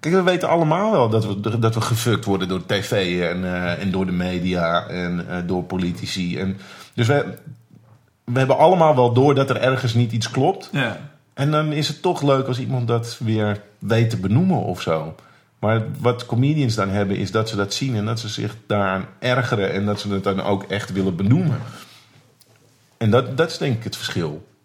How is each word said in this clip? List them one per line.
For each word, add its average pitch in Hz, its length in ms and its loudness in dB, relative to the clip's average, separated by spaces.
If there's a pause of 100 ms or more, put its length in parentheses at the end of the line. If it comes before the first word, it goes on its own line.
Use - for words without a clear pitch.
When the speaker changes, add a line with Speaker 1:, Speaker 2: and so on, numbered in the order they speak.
Speaker 1:
kijk, 165 140 0
we 185 80 4
weten 175 260 2
allemaal 170 440 2
wel 131 160 4
dat 110 180 2
we, 101 320 -2
dat 113 160 2
we 117 60 -2
gefuckt 113 440 0
worden 95 240 0
door 90 180 -4
T - 60 -2 (140)
V - 60 -4 (400)
en, 92 120 -4
eh, 90 380 -2
en 98 80 -2
door 95 160 0
de 90 60 -2
media 87 760 0
en, 87 420 -4
eh, 90 80 -6 (100)
door 90 160 -2
politici. 87 760 -4
En, 95 200 -4 (360)
dus 117 120 0
we, 143 180 2 (1000)
we 120 140 -2
hebben 131 200 4
allemaal 160 360 6
wel 123 180 4
door 135 220 6
dat 135 160 2
er 127 60 2
ergens 123 380 0
niet 117 180 2
iets 110 180 -2
klopt. 147 420 0
Speaker 2:
Ja. 120 260 -2 (360)
Speaker 1:
En 143 160 0
dan 151 220 2
is 147 160 0
het - 140 -8
toch 180 200 0
leuk 135 240 4
als 120 120 -2
iemand 123 300 -2
dat 117 360 -2
weer 107 360 0 (180)
weet 113 320 2
te 117 60 -2
benoemen 123 460 2
of 87 180 -6
zo. 80 340 -2 (440)
Maar 110 240 0 (160)
wat 120 280 0
comedians 131 480 0
dan 101 140 -2
hebben, 98 280 0
is 95 140 -4
dat 110 180 0
ze 110 80 -6
dat 101 180 -2
zien 131 220 -2
en 104 80 -2
dat 113 160 -4
ze 113 80 -8
zich 107 280 -6 (100)
daaraan 95 380 0 (140)
ergeren 117 540 0
en 101 140 -2
dat 104 140 -2
ze 101 120 -4
het 95 120 -2
dan 98 180 0
ook 98 200 0
echt 98 300 -6
willen 95 240 0
benoemen. 131 420 2 (1400)
En 107 140 0
dat, 120 260 2
dat 165 140 2
is - 80 -12
denk 139 180 0
ik 117 80 -8
het - 120 -8
verschil. - 500 -6 (180)